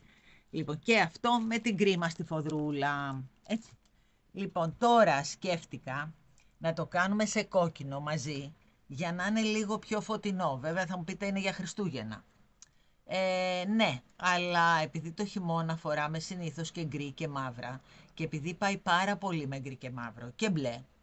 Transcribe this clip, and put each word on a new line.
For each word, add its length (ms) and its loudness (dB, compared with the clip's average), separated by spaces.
Λοιπόν, 300 -4
και 200 4
αυτό 400 2
με 200 0
την 160 0
γκρι 220 4
μας 160 0
τη 100 -6
φοδρούλα, 1000 -2
έτσι. 240 -4
Λοιπόν, 460 -4
τώρα 460 8
σκέφτηκα 920 -6
να 140 0
το 120 -4
κάνουμε 400 2
σε 180 0
κόκκινο 560 0
μαζί, 540 -4
για 260 -4
να 120 -2
είναι 160 2
λίγο 380 2
πιο 220 -2
φωτεινό. 600 -2
Βέβαια, 240 0
θα 120 -4
μου 60 -6
πείτε, 220 -6
είναι 140 0
για 140 0
Χριστούγεννα. 720 -6
Ε, 600 0
ναι, 340 2
αλλά 680 4
επειδή 280 -6
το 140 -4
χειμώνα 500 -2
φοράμε 440 -2
συνήθως 520 -6
και 120 -6
γκρι 280 -4
και 160 -6
μαύρα, 540 -6
και 100 -6
επειδή 300 -4
πάει 240 0
πάρα 400 2
πολύ 300 -2
με 120 -6
γκρι 160 -10
και 140 -10
μαύρο 460 -10
και 140 2
μπλε, 340 0